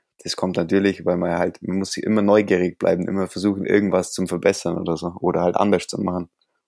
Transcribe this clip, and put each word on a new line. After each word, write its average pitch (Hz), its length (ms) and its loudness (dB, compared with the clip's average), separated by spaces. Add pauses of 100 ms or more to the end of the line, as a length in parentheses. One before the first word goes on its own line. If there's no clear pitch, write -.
(220)
Das - 140 -8
kommt 92 200 -4
natürlich, 95 480 0
weil 90 120 2
man 87 200 -2
halt, 87 260 -2
man 92 160 -2
muss 95 180 -4
immer 107 260 0
neugierig 101 560 4
bleiben, 90 300 0
immer 95 180 -2
versuchen, 95 400 -2
irgendwas 92 460 2
zum 95 160 -4
Verbessern 87 500 0
oder 87 180 -2
so, 87 220 -6
oder 87 240 0
halt 90 140 2
anders 98 320 2
zu 107 120 -6
machen. 90 300 -4 (380)